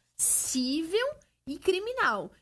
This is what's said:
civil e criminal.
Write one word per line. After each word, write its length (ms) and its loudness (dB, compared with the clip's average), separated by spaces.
civil 920 0
e 120 -8
criminal. 720 0